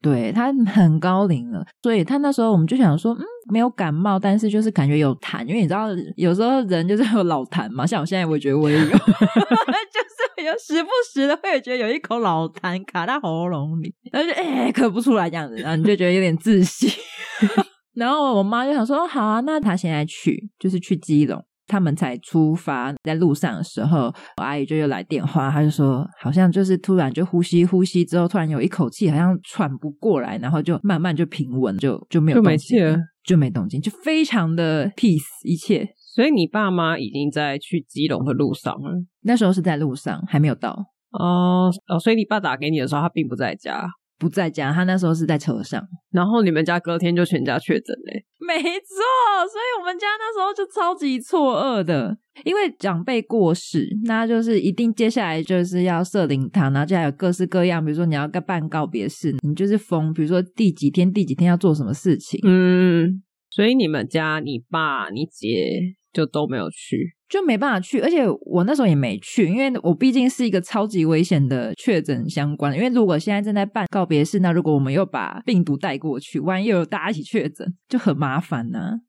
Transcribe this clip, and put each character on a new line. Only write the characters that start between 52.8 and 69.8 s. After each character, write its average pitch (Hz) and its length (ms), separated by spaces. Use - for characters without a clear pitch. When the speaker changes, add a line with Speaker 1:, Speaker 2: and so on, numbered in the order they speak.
Speaker 1:
长 170 240
辈 247 180
过 190 320
世， - 340
那 226 200
就 226 160
是 226 160
一 185 140
定 226 200
接 220 160
下 220 160
来 160 160
就 175 240
是 180 200
要 175 180
设 180 240
灵 135 240
堂， 139 220
然 139 100
后 - 20
接 185 120
下 170 60
来 - 20
有 143 80
各 180 180
式 180 160
各 180 200
样， 170 180
比 151 80
如 151 40
说 175 80
你 156 120
要 143 100
办 170 420
告 156 160
别 120 240
式， 147 280
你 147 80
就 196 140
是 208 100
封， 160 340
比 165 80
如 151 60
说 180 160
第 185 300
几 143 180
天、 180 220
第 202 120
几 143 80
天 175 160
要 175 80
做 175 160
什 151 120
么 104 100
事 160 220
情。 - 260
Speaker 2:
嗯， 185 800
所 208 140
以 233 120
你 233 100
们 143 220
家， 156 320
你 123 280
爸、 139 420
你 131 160
姐 110 680
就 160 140
都 151 220
没 131 80
有 87 140
去？ - 440
Speaker 1:
就 392 160
没 240 140
办 277 120
法 208 80
去， 202 220
而 - 80
且 320 180
我 175 180
那 262 100
时 285 60
候 220 80
也 160 60
没 120 240
去， - 280
因 185 120
为 269 120